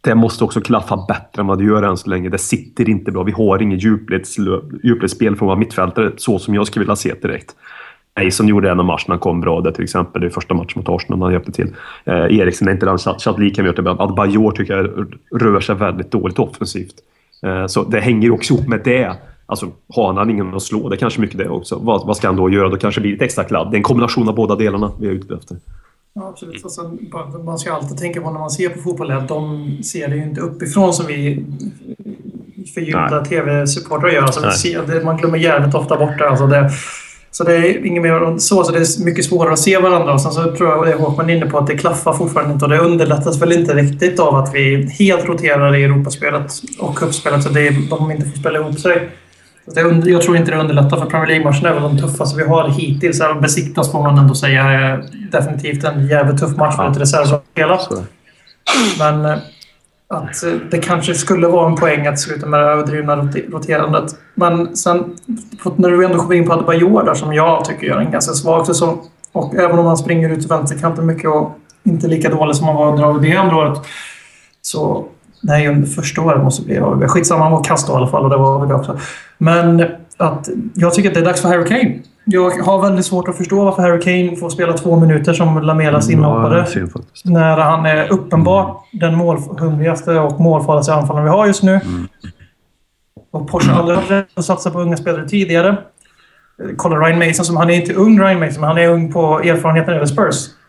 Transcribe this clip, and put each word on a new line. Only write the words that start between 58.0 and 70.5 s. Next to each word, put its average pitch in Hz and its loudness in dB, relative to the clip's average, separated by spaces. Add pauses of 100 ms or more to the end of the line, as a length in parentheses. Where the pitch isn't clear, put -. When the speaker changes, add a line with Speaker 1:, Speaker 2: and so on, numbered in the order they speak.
Speaker 2:
Men, 151 2
eh, 151 -2 (680)
att, - -10
eh, 170 -2 (180)
det 170 -2
kanske 175 -2
skulle 170 2
vara 175 4
en 160 2
poäng 147 0
att 143 -2
sluta 151 -6
med 147 2
det 147 4
överdrivna 147 0
rote-, 139 -4
roterandet. 156 -2 (300)
Men 170 0
sen, - -2 (600)
när 180 4
du 175 6
ändå 180 2
kommer 165 0
in 170 4
på 170 2
Adebayor 170 4
där, 151 2
som 151 -4
jag 160 2
tycker - -6
gör - -2
en - -2
ganska - -2
svag 165 0
säsong, 165 0 (340)
och 143 -4
även 170 4
om 170 4
han 165 4
springer 165 0
ut 156 -4
i - -8
vänsterkanten 160 -2